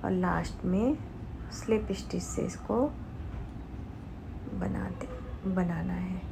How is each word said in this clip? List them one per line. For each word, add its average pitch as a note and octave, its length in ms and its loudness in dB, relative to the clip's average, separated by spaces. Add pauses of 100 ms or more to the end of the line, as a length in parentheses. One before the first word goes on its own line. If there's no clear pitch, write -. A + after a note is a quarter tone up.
और - 60 2
लास्ट F3+ 540 2
में G#3 320 6 (560)
स्लिप G#3+ 400 2
स्टिच F3+ 300 -2
से - 200 -2
इसको G#3 400 2 (1700)
बना - 360 0
दे, - 180 -6 (420)
बनाना F3 420 2
है। F3+ 280 0 (120)